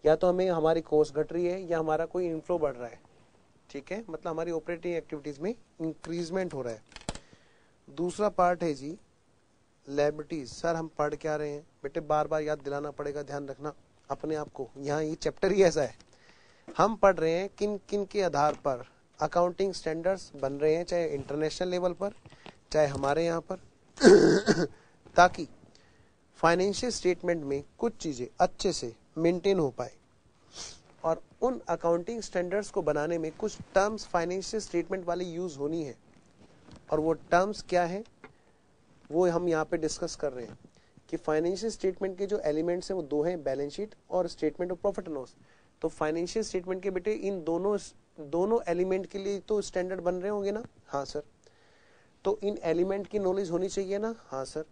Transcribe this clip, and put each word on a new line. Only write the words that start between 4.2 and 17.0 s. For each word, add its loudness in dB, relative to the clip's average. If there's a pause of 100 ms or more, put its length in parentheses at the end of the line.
हमारी -4
operating -4
activities -8
में -4 (280)
increasement -4
हो -6
रहा -6
है। -14 (1040)
दूसरा -2
पार्ट 2
है 0
जी -10 (920)
Laborities। -2
सर, -2
हम -4 (100)
पढ़ 0
क्या -4
रहे -4
हैं -8 (220)
बेटे? -4
बार 2
बार 0
याद -2
दिलाना -6
पड़ेगा, -6
ध्यान -8
रखना -8 (360)
अपने -4
आप -6
को, -10
यहाँ -2
ये -2
chapter 0
ही 6
ऐसा 6
है। -2 (720)
हम 2
पढ़ 6